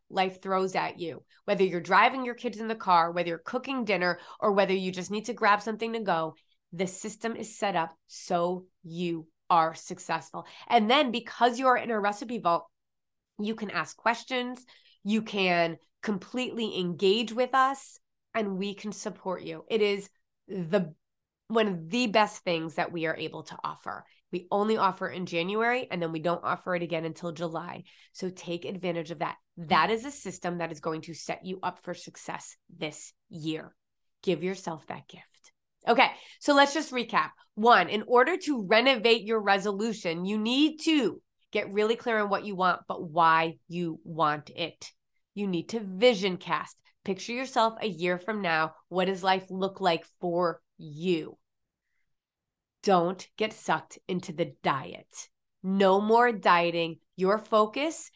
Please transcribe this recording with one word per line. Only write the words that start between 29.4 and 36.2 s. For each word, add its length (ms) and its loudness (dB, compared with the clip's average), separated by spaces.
That 320 2
is 160 -2
a 60 -10
system 480 -8
that 120 -4
is 80 -12
going 220 -4
to 120 -14
set 300 -10
you 200 -8
up 200 -6
for 120 -8
success 600 -14
this 340 -10
year. 480 -8
Give 200 0
yourself 440 -6
that 200 -12
gift. 180 -20
Okay, 240 6